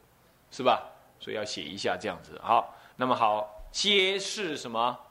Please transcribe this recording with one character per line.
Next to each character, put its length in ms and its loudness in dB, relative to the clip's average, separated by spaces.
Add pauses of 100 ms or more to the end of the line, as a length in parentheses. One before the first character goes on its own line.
(520)
是 100 -10
吧？ 220 6 (380)
所 100 -10
以 60 -4
要 80 -4
写 180 -8
一 140 -8
下 200 0
这 120 -4
样 120 -8
子。 220 -18
好， 320 4 (220)
那 80 0
么 100 2
好， 340 2 (220)
皆 480 2
是 380 -6
什 120 -10
么？ 300 0 (120)